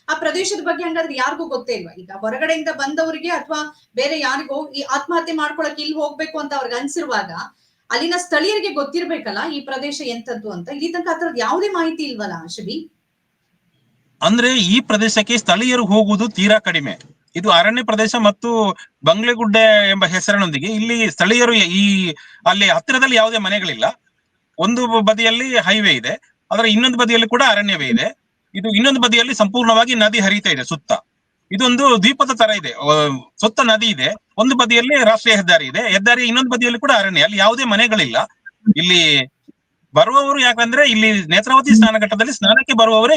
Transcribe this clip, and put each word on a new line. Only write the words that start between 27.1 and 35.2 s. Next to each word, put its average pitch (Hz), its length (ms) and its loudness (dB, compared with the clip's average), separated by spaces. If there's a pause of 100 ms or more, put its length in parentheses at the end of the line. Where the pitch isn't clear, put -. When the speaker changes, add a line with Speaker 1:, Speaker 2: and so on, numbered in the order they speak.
Speaker 2:
ಕೂಡ 247 220 0
ಅರಣ್ಯವೇ 202 360 -2
ಇದೆ. 131 320 -2 (380)
ಇದು 196 140 -6
ಇನ್ನೊಂದು 247 320 0
ಬದಿಯಲ್ಲಿ 240 340 0
ಸಂಪೂರ್ಣವಾಗಿ 226 600 2
ನದಿ 214 240 2
ಹರಿತಾ 202 300 0
ಇದೆ 131 140 -4
ಸುತ್ತ. - 280 -10 (600)
ಇದೊಂದು 247 500 2
ದ್ವೀಪದ 269 360 2
ತರ 220 120 4
ಇದೆ, 175 200 -4
ಆ, 147 380 0 (320)
ಸುತ್ತ 220 200 0
ನದಿ 220 280 2
ಇದೆ, 165 280 -2 (220)
ಒಂದು 247 180 2
ಬದಿಯಲ್ಲಿ 247 480 2
ರಾಷ್ಟ್ರೀಯ 220 320 2